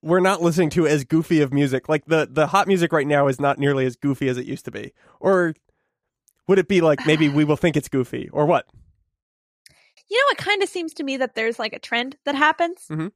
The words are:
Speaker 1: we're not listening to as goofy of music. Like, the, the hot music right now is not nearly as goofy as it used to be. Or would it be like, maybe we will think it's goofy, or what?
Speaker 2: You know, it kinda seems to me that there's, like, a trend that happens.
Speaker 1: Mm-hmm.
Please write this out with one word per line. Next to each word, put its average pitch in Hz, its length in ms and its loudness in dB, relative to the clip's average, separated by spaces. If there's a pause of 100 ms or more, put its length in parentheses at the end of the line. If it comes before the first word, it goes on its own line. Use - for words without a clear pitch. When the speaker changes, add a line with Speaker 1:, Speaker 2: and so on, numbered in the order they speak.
Speaker 1:
we're 170 180 2
not 185 220 2
listening 170 280 2
to 165 160 2
as 143 180 0
goofy 160 360 0
of 135 120 0
music. 139 360 0
Like, 156 180 0
the, 156 240 0
the 139 180 0
hot 196 180 2
music 175 260 0
right 151 140 0
now 143 220 2
is 131 120 -2
not 143 180 0
nearly 135 280 0
as 123 100 -4
goofy 139 320 -2
as 127 80 -2
it 127 100 -10
used - 200 -10
to - 40 -12
be. 113 220 -14 (280)
Or 180 340 2 (960)
would 190 100 4
it 185 100 0
be 190 120 4
like, 156 260 2
maybe 156 220 4
we 147 160 2
will 147 120 2
think 160 200 0
it's 143 120 -4
goofy, 127 440 -4
or 147 140 2
what? 160 200 2 (1400)
Speaker 2:
You 415 80 -4
know, 554 140 2
it - 60 -4
kinda 392 280 -2
seems 330 280 -8
to 302 100 -10
me 269 140 -4
that 254 180 -4
there's, 226 220 -4
like, 220 140 -6
a - 60 -16
trend 247 460 -6
that 285 100 -2
happens. 320 560 0
Speaker 1:
Mm-hmm. 156 260 -6